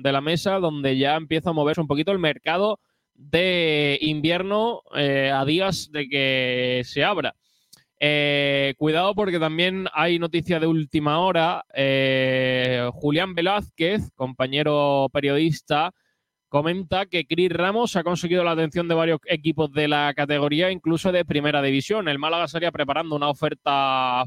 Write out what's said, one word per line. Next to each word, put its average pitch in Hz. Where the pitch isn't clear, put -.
de 139
la 139
mesa, 175
donde 143
ya 139
empieza 160
a 165
moverse 156
un 151
poquito 156
el 190
mercado 170
de 151
invierno, 180
eh, 139
a 135
días 160
de 147
que 127
se 143
abra. 165
Eh, 143
cuidado 170
porque 190
también 175
hay 170
noticia 170
de 160
última 156
hora. 175
Eh, 131
Julián 165
Velázquez, 190
compañero 139
periodista, 147
comenta 180
que 170
Cris 170
Ramos 196
ha 165
conseguido 175
la 170
atención 165
de 165
varios 165
equipos 156
de 151
la 147
categoría, 147
incluso 175
de 175
primera 147
división. 139
El 143
Málaga 165
estaría 160
preparando 151
una 147
oferta 135